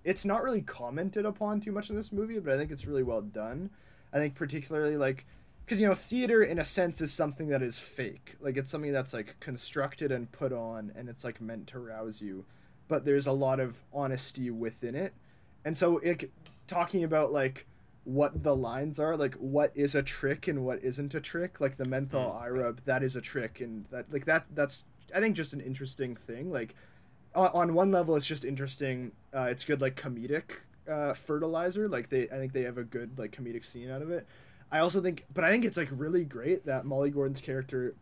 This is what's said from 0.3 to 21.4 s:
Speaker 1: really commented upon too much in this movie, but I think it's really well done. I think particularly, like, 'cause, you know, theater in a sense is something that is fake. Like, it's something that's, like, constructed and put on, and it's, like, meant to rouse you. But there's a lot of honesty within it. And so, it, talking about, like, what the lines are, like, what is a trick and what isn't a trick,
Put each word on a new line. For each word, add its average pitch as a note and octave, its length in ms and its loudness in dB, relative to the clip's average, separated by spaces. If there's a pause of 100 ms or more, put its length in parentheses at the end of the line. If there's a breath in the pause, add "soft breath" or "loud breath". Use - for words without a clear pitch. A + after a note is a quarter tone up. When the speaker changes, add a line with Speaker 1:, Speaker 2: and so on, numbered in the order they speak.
Speaker 1:
really A#3+ 200 0
commented F3+ 640 -4
upon G#3 340 -2
too G#3 100 -6
much G3+ 200 -6
in G#3 60 -4
this G#3+ 160 -6
movie, A3 260 -2
but D3+ 160 2
I - 20 4
think D3+ 140 0
it's C#3+ 160 -8
really C#3 160 0
well A#2 180 0
done. A2 480 -6 (420 soft breath)
I - 60 -2
think D3 180 2
particularly, D3+ 600 -2
like, C3+ 300 0 (440 soft breath)
'cause, G#3 100 2
you G#3+ 80 6
know, F#3+ 60 6
theater A#3 480 4
in E3+ 160 4
a D#3 60 0
sense F3 360 2
is D3+ 120 -2
something D3+ 360 0
that C3+ 140 2
is A#2+ 160 -2
fake. - 600 -8
Like, C3+ 160 -2
it's C3+ 140 -2
something D3+ 220 -2
that's, C3+ 220 0
like, G#2+ 260 -8
constructed C3+ 720 -4
and A#2+ 180 -2
put C3 220 -2
on, A2+ 420 -6
and B2 140 -10
it's, - 160 -10
like, A#2+ 160 -6
meant A#2 280 -8
to C3 100 -12
rouse A2+ 420 -8
you. G2 240 -8 (440 soft breath)
But D3 160 2
there's C#3 220 6
a C3+ 60 4
lot C3+ 280 4
of B2 220 -2 (100)
honesty C3 580 -2
within A2+ 440 -4
it. F3+ 200 -4 (500 soft breath)
And D#3 140 -2
so, E3+ 200 6
it, E3 320 0 (360)
talking F3+ 380 0
about, D#3 280 4
like, C3+ 340 0 (380 soft breath)
what C#3 380 2
the C#3+ 140 4
lines C3 420 -2
are, D#3+ 180 2
like, C#3 200 0
what C#3+ 380 2
is C#3+ 200 2
a C#3 80 4
trick C#3+ 460 -2
and C#3 160 0
what B2+ 180 -2
isn't C3+ 320 -4
a D#3 60 -2
trick, F3 400 -4